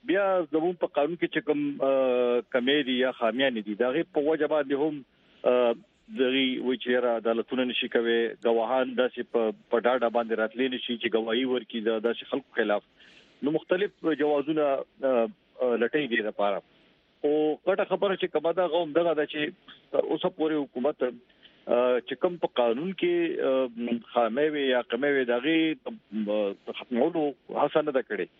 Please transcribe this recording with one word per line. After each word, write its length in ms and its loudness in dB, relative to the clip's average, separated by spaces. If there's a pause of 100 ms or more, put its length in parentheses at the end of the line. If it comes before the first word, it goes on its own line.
بیا 400 2 (100)
زموږ 220 0
په 120 -2
قانون 280 0
کې 120 -4
چې 120 -2
کوم، 420 -2
اه، 680 2
کمی 340 2
دي 160 -2
یا 120 2
خامیانې 540 0
دي، 100 -6
د 60 -2
هغې 220 0 (100)
په 60 0
وجه 260 2
باندې 280 0
هم، 320 -2 (400)
اه، 280 4 (400)
دغې 340 2 (180)
وایي 120 0
چې 120 -8
یاره 180 2
عدالتونه 560 0
نشي 240 -2
کوی، 420 2
ګواهان 680 0
داسې 260 0 (100)
په، 220 2 (180)
په 80 2
ډاډه 300 2
باندې 220 -2
راتلی 360 -2
نشي 300 -6
چې 120 -4
ګواهي 360 0
ورکړي 380 -4
د 160 0
داسې 260 -2
خلکو 300 -8
خلاف. 280 0 (600)
نو 80 0
مختلف 400 -2 (140)
جوازونه، 560 0
اه، 220 0 (200)
اه، 760 0
لټوي 300 0
دې 140 0
لپاره. 400 -2 (600)
خو 80 0 (380)
غټه 160 0
خبره 320 0
چې 100 -4
کومه 260 0
ده، 120 0
هغه 200 0
هم 100 -6
دغه 200 2
ده 120 0
چې 260 -4 (400)
تر 200 -4
اوسه 180 -2
پورې 220 -2
حکومت، 520 -4
اه، 960 -2
چې 140 -10
کوم 240 -2
په 180 -2
قانون 360 0
کې، 480 -2
اه، 280 0 (460)
خامې 380 2
وي 160 -2
یا 140 2
کمې 340 -2
وي، 100 2
د 60 -2
هغې 280 2 (140)
د، 140 -12 (420)
اه، 440 -2
ختمولو 600 0 (160)
هڅه 320 2
نه 100 -2
ده 100 2
کړې. 260 -6 (120)